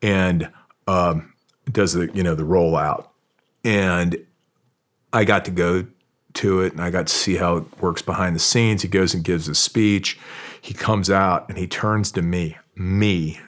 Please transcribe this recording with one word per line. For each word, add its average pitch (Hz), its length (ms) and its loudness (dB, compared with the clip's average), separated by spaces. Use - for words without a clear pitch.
and, 92 480 2
um, 87 460 0
does 101 240 2
the, 87 200 -2
you 95 100 0
know, 85 120 2
the 78 80 -4
rollout. 80 640 0
And 90 520 2
I 110 140 2
got 101 200 2
to 95 60 -8
go 90 360 0
to 95 260 0
it, 90 100 0
and 76 100 -8
I 87 100 -4
got 87 160 -2
to - 60 -2
see 95 220 0
how 87 220 0
it - 240 -10
works 87 220 -2
behind 90 320 -2
the 80 40 -2
scenes. 113 440 2
He 92 40 -4
goes 92 280 2
and 85 80 -4
gives 80 260 -2
a 76 60 -4
speech. 104 640 0
He - 140 -12
comes 101 340 0
out, 95 400 2
and 98 80 -10
he 92 80 -4
turns 107 460 -2
to 95 100 -2
me, 85 360 -2
me, 92 720 0